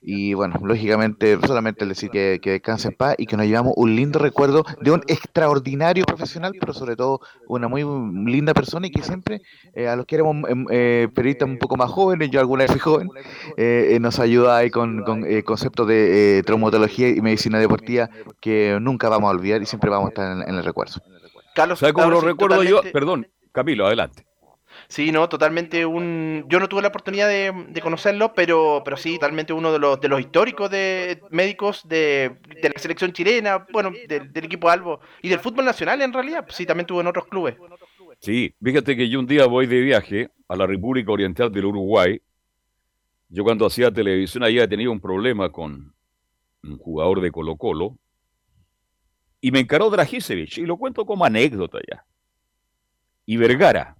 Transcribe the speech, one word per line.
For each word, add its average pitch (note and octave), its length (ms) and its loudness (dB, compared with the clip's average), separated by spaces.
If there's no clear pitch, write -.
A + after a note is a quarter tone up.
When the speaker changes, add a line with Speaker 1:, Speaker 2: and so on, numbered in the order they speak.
Speaker 1:
y G2+ 320 -4
bueno, F#2+ 280 -2
lógicamente G#2+ 840 2
solamente A2+ 380 -2
el G2 40 -4
decir F#2+ 200 -8
que, G2 320 0
que G2 100 -2
descanse G#2 380 -4
en - 60 -10
paz C#3 220 0
y A#2 80 -4
que G#2+ 120 -2
nos G#2+ 80 2
llevamos A#2 320 2
un A2+ 180 4
lindo C#3+ 240 0
recuerdo C#3+ 460 2
de C3+ 100 4
un E3+ 160 4
extraordinario D3 960 0
profesional, E3+ 560 -4
pero D3+ 140 -6
sobre A#2 240 -6
todo C3 240 -2
una A#2+ 220 -4
muy C#3 140 -4
linda D3 240 2
persona D#3+ 320 -2
y E3 60 -12
que D#3 100 -2
siempre, F#3+ 400 -8
eh, A#2+ 140 -4
a A#2+ 80 -2
los B2 100 -6
que D#3+ 100 -4
éramos, D#3 200 2
em, B2 200 -2
eh, A#2+ 460 2
periodistas A#2+ 320 0
un B2 120 -8
poco - 180 -2
más B2 120 0
jóvenes, F#3 400 0
yo C3+ 120 2
alguna C3 240 2
vez C3 60 2
fui C3+ 100 0
joven, D3 280 2
eh, A#2+ 360 4
eh, A#2 100 4
nos A#2 180 0
ayuda A#2+ 380 4
ahí A#2+ 120 4
con, A2+ 340 -4
con, A2 220 -4
eh, G#2 180 0
conceptos A2+ 440 -2
de, G2+ 520 6
eh, F2+ 40 0
traumatología A2 640 2
y A2 140 2
medicina A2 360 0
deportiva A2 520 0
que G#2 400 2
nunca B2 260 -2
vamos G#2+ 220 2
a - 20 2
olvidar G2 300 0
y G#2+ 40 -6
siempre G#2+ 240 -2
vamos G2+ 180 2
a - 20 -4
estar F#2+ 240 -6
en, F2+ 160 -6
en F#2+ 60 -4
el E2+ 80 -4
recuerdo. E2+ 100 -4
Speaker 2:
Carlos, E3 240 0
Speaker 3:
¿Sabe D3 140 4
cómo D#3+ 160 4
lo E3+ 80 4
Speaker 2:
Carlos, E3+ 140 2
Speaker 3:
recuerdo F#3+ 320 4
yo? F#3+ 140 4
Speaker 2:
totalmente. F3+ 160 0
Speaker 3:
Perdón, C#3+ 340 -2
Camilo, B2+ 340 -2
adelante. G2+ 400 0
Speaker 2:
Sí, D3+ 240 -2
no, D#3+ 180 2
totalmente E3 560 0
un, D#3+ 640 -6
yo F3+ 100 4
no F#3+ 80 0
tuve G3 140 -2
la G3+ 60 -2
oportunidad G3+ 400 -2
de, G3 420 -2
de D#3+ 120 -8
conocerlo, G3+ 520 0
pero, D#3+ 500 2
pero C3+ 140 -8
sí, E3 160 -6
totalmente D#3 400 -4
uno D#3+ 180 -2
de D#3 60 2
los, C#3 240 2
de C#3+ 80 0
los C#3 100 2
históricos G3+ 520 -2
de F#3 580 -4
médicos G3 580 -2
de, C#3+ 520 0
de D#3 100 2
la - 120 -6
selección F3 320 -6
chilena, G3 580 -2
bueno, F#3+ 200 -4
del, C#3 260 -8
del D#3+ 120 -8
equipo E3+ 220 -2
Albo F3 320 0
y F3+ 80 -8
del F3 100 0
fútbol B3+ 260 -4
nacional A3+ 360 -2
en B3+ 100 -2
realidad, C4 320 -6
pues - 120 -20
sí, F3+ 100 -8
también E3+ 220 -2
tuvo F3+ 140 -2
en F3 60 -2
otros F3 200 -4
clubes. E3 280 -6
Speaker 3:
Sí, A2+ 420 -4
fíjate C3 360 0
que A#2+ 100 0
yo C3 120 -2
un B2+ 80 -4
día C#3 180 6
voy B2+ 220 2
de B2 120 2
viaje A#2 520 0
a F2+ 80 -6
la F#2+ 100 0
República G#2 460 -2
Oriental G2+ 400 0
del G2 140 -4
Uruguay. G2+ 540 2
Yo F#2 140 -6
cuando A2 240 2
hacía A#2+ 240 2
televisión F#2+ 520 -2
allá A#2 240 4
tenía G#2 220 -4
un A2 100 -6
problema G2 520 -2
con D2 420 -14
un D2 160 -14
jugador E2+ 420 -2
de F2 100 -2
Colo-Colo, E2 640 -6
y B2+ 60 2
me C3+ 80 4
encaró D3+ 300 2
Dragicevic, D#3 680 -2
y E3+ 80 -6
lo E3+ 120 -4
cuento A#3 280 -6
como F#3 200 0
anécdota A2 520 0
ya. - 140 -16
Y A2 100 -4
Vergara. A#2 640 4